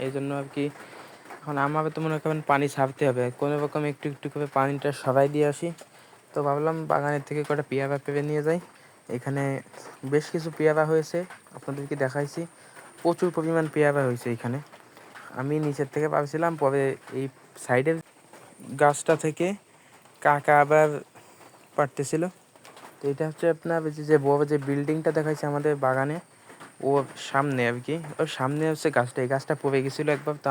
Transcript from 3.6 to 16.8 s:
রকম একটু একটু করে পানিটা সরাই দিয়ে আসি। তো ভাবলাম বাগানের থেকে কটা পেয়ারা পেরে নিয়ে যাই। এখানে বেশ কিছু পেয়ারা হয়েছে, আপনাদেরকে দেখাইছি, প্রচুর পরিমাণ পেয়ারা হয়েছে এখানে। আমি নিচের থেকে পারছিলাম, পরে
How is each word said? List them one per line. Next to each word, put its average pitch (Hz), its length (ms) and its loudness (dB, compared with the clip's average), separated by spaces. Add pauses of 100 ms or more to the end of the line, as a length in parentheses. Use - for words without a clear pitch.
রকম 151 180 -2 (100)
একটু - 220 -8
একটু 139 200 -10
করে 147 140 -4 (100)
পানিটা 139 320 0 (120)
সরাই 139 320 4
দিয়ে 147 180 4
আসি। 170 180 -4 (640)
তো - 60 -6 (100)
ভাবলাম 151 280 0 (160)
বাগানের 147 360 0
থেকে 147 200 -4
কটা 147 220 0
পেয়ারা 139 360 -2
পেরে 143 240 -2
নিয়ে 151 180 0
যাই। 170 120 2 (560)
এখানে 139 280 -2 (680)
বেশ 151 220 2
কিছু 165 240 -4
পেয়ারা 156 340 4
হয়েছে, 160 280 0 (380)
আপনাদেরকে 143 460 -8
দেখাইছি, 143 380 -4 (600)
প্রচুর 170 360 2
পরিমাণ 160 360 2
পেয়ারা 147 340 4
হয়েছে 120 280 -2
এখানে। 120 220 -4 (840)
আমি 139 160 -2 (100)
নিচের 143 280 -2
থেকে 151 200 0
পারছিলাম, 156 380 0 (100)
পরে 139 200 2 (380)